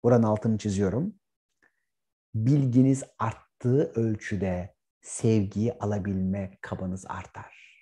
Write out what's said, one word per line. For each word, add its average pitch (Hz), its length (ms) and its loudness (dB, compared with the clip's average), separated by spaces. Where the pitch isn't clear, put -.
buranın 120 200 6
altını 110 340 2
çiziyorum, 104 580 -2
bilginiz 131 680 4
arttığı - 760 -2
ölçüde 98 800 -4
sevgiyi 110 720 0
alabilme 95 880 -4
kabınız 95 460 -8
artar. - 720 -16